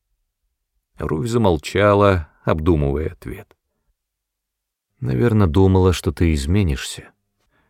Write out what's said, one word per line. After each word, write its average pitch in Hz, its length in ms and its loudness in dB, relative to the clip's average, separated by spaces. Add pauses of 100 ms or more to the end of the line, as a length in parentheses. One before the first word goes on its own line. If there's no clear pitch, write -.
(960)
Руфь 80 320 -6
замолчала, 101 1000 2 (140)
обдумывая 78 680 -2
ответ. - 440 -18 (1400)
Наверно, 120 480 0
думала, 95 460 4
что - 180 -4
ты 82 220 0
изменишься, 76 800 -4 (580)